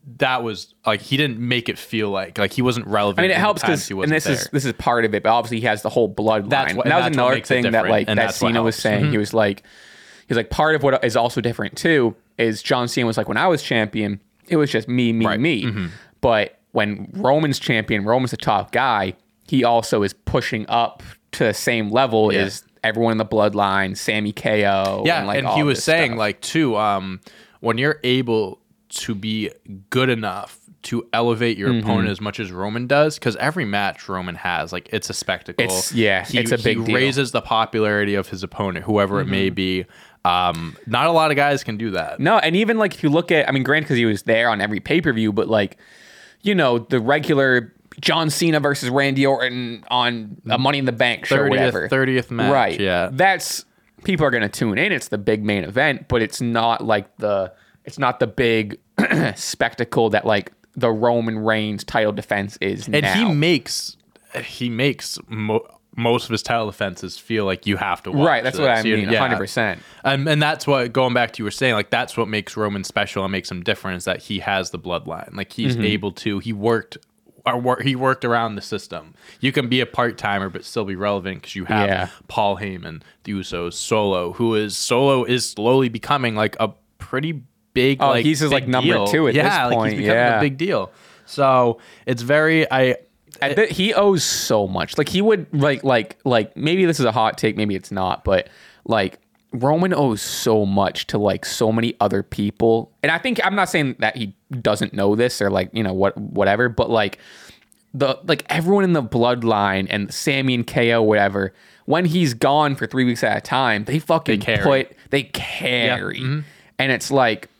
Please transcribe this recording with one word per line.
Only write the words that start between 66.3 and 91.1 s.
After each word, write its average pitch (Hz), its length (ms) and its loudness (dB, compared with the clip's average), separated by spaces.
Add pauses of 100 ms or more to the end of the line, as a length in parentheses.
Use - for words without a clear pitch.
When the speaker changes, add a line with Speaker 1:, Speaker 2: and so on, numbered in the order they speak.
Speaker 1:
his 110 100 -2
title 113 260 -2
defenses 95 500 -8
feel 107 280 -4
like 95 220 -2
you 101 80 2
have 92 280 -4
to 95 80 -8
watch 139 140 2
Speaker 2:
Right, 127 180 2
that's 127 140 -2
what 123 160 2
Speaker 1:
this. 113 120 0
Speaker 2:
I - 20 2
Speaker 1:
You 110 100 2
Speaker 2:
mean, 104 120 -2
Speaker 1:
yeah. 110 100 2
Speaker 2:
hundred 120 180 0
percent. 98 440 -2 (240)
Speaker 1:
Um, 139 240 0
and 151 120 2
that's 151 240 0
what, 127 280 0
going 127 200 2
back 120 200 0
to - 60 -16
you 110 40 -6
were 101 80 -4
saying, 127 220 2
like, 104 160 0
that's 120 260 -2
what 107 140 -2
makes 104 260 -4
Roman 101 300 -2
special 101 400 -2
and 95 60 -4
makes 92 200 -6
him 90 120 -8
different, 95 340 -4
is 90 80 -10
that 92 160 0
he 101 180 -8
has 95 300 -2
the 87 100 -10
bloodline. 82 560 -8
Like, 98 160 -8
he's 123 240 -2
Speaker 2:
Mm-hmm. 113 100 -2
Speaker 1:
able 104 280 -2
to, 101 260 -4
he 110 140 -6
worked, 107 440 -2 (480)
or 123 120 0
wor-, 123 240 -2
he 131 140 -2
worked 131 280 -2
around 117 320 0
the 101 60 -8
system. 82 520 -10 (280)
You 135 100 0
can 135 160 -2
be 127 140 2
a 117 40 0
part-timer 101 640 -2
but 87 140 -12
still 110 220 -6
be 98 100 -6
relevant 95 480 -4
'cause - 120 -16
you 95 100 -8
have 104 240 2
Speaker 2:
Yeah. 92 180 0 (220)
Speaker 1:
Paul 101 280 0
Heyman, 85 440 -10 (240)
the 107 80 -8
Usos, 87 400 -6
Solo, 95 600 0
who 117 220 0
is, 107 220 -2
Solo 127 480 2
is 120 240 -2
slowly 123 400 2
becoming, 117 460 -2
like, 107 260 0
a 113 80 0 (300)
pretty 147 420 -6 (320)
big, 131 280 4
Speaker 2:
Oh, 139 100 4
Speaker 1:
like, 117 140 2
Speaker 2:
he's 151 140 2
his, 147 100 2
Speaker 1:
big 131 140 2
Speaker 2:
like, 123 60 -6
number 127 240 2
Speaker 1:
deal. 101 140 2
Speaker 2:
two 147 200 4
at 113 60 2
Speaker 1:
Yeah, 147 100 4
Speaker 2:
this 202 100 2 (180)
Speaker 1:
like, - 20 2
Speaker 2:
point, 110 200 2
Speaker 1:
he's - 80 -4
becoming 107 220 4
Speaker 2:
yeah. 117 140 4
Speaker 1:
a 104 40 2
big 139 160 0
deal. 143 340 -2 (340)